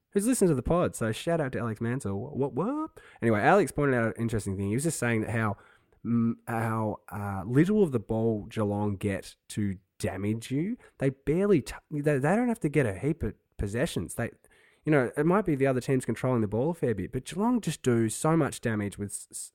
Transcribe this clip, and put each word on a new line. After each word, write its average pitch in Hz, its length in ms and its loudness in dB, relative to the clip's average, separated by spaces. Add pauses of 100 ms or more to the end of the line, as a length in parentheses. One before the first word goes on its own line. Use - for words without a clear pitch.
(120)
who's 202 160 0
listened 220 220 4
to 156 60 4
the 123 60 0
pod, 170 340 0
so 113 160 -2
shout 165 300 -2
out 131 120 -4
to 120 60 -4
Alex 113 220 -6
Mansell. 117 340 -4
What, 127 380 -4
what? 269 380 -4 (320)
Anyway, 110 180 4
Alex 160 300 6
pointed 139 240 2
out 113 220 0
an 113 40 -8
interesting 110 340 -2
thing. 98 120 -2
He 104 80 0
was 135 80 -2
just 160 160 -2
saying 117 220 0
that 104 100 -4
how, 110 260 0 (480)
mm, 117 280 2 (140)
how, 113 500 -2 (140)
uh, 101 360 -6
little 175 340 4
of 170 100 4
the 120 80 0
ball 110 480 0
Geelong 104 500 0
get 98 360 -4 (160)
to 101 280 -2 (200)
damage 104 540 -4
you. 175 260 -2 (220)
They 139 100 0
barely, 175 520 2
t-, - 120 -12 (180)
they, 147 280 0
they 151 160 2
don't 240 140 2
have 226 100 -2
to 160 100 0
get 143 160 2
a 101 80 -2
heap 139 300 -2
of 104 100 -4 (240)
possessions. 110 580 -4
They, 117 160 -6 (520)
you 151 80 0
know, 131 240 4
it 151 120 2
might 190 180 4
be 165 80 2
the 135 140 4
other 127 120 2
team's 131 260 0
controlling 123 360 0
the 107 60 2
ball 117 240 0
a - 20 -8
fair 123 220 -2
bit, 92 180 -4
but 131 100 -6
Geelong 226 380 0
just - 220 -4
do 117 260 4
so 156 260 0
much 139 260 0
damage 107 360 -2
with 101 140 -6
s-, - 200 -12
s-, - 240 -14